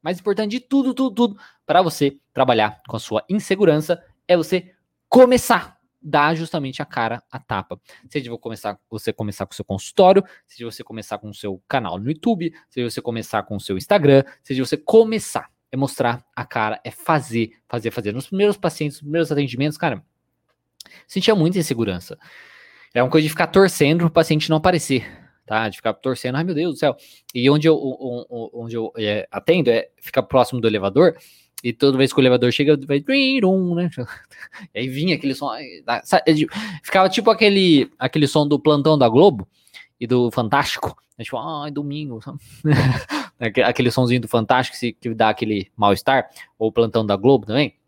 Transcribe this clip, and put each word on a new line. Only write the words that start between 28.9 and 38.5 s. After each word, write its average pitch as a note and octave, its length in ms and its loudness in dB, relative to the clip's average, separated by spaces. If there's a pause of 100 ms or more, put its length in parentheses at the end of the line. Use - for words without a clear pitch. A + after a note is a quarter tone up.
é, G#2+ 340 -4
atendo C#3 380 2
é A2+ 200 0 (120)
ficar - 220 -2
próximo B2+ 360 0
do A2+ 80 0
elevador, G#2+ 480 2 (480)
e A#2+ 100 -4
toda C#3 240 2
vez C3+ 160 2
que D#3+ 60 2
o - 20 4
elevador B2 300 6
chega, D3 260 2 (100)
vai, C#3+ 140 0
"Trim, C4+ 400 0
rum", F#3 340 0
né? F3 140 -2
<laughs> - 840 -14
E G#2 60 -8
aí C3 80 -4
vinha D3 280 -2
aquele C3+ 200 -4
som, C#3+ 140 -8
ai, A2 360 -12
dá, A#2 180 -2
sa-, - 220 2
é D#3+ 80 4
de, D3+ 140 2 (360)
ficava F#3+ 260 2
tipo A3 200 0
aquele, G3 720 4
aquele C#3 280 0
som D3 200 2
do C#3+ 120 0